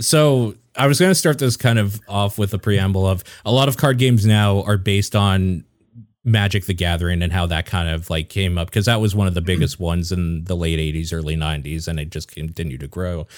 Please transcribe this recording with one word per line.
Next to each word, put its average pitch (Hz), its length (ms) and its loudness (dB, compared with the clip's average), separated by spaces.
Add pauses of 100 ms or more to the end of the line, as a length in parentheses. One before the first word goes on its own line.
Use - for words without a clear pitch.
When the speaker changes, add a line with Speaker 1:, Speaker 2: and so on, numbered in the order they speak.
Speaker 1:
so 135 560 2 (200)
I 131 100 2
was 147 140 4
gonna 185 140 6
start 156 240 0
this 127 180 0
kind 117 220 2
of 104 300 -2
off 101 300 -2
with 101 160 0
a 98 40 -2
preamble 95 480 2
of 92 160 0 (220)
a 107 80 0
lot 135 160 4
of 127 80 -2
card 131 220 2
games 120 280 4
now 104 360 4
are 104 140 0
based 98 400 0
on 95 480 2 (600)
Magic 104 420 2
the 98 80 -2
Gathering 87 480 0
and 85 100 -2
how 90 140 0
that 85 180 -2
kind 85 240 -4
of, 82 220 -6
like, 80 180 -4
came 92 300 -2
up, 85 120 -4
'cause 104 140 -2
that 117 160 2
was 101 140 0
one 101 120 2
of 90 80 0
the 87 60 -2
Speaker 2:
Mm-hmm. 85 60 -4
Speaker 1:
biggest 92 340 0
ones 85 320 -2
in 85 320 -4
the 90 120 -6
late 82 220 -2
eighties, 80 340 -4
early 80 240 -4
nineties, 78 520 -6
and 82 100 -4
it 76 120 -8
just - 220 -12
continued 78 480 -8
to 67 80 -12
grow. 90 380 -8 (120)